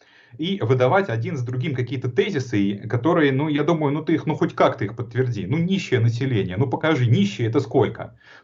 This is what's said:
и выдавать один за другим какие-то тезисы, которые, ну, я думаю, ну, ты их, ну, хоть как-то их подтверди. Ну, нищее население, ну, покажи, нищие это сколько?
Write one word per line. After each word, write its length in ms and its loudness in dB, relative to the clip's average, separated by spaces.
и 240 -4
выдавать 480 2
один 260 -4
за 100 -4
другим 300 -4
какие-то 320 -4
тезисы, 800 0
которые, 460 2
ну, 160 0
я 160 0
думаю, 260 2
ну, 140 -2
ты 80 0
их, 120 0
ну, 100 -2
хоть 200 -2
как-то 300 2
их 100 -6
подтверди. 520 -4
Ну, 100 0
нищее 420 0
население, 560 0
ну, 140 0
покажи, 360 0
нищие 440 2
это 100 0
сколько? 580 -2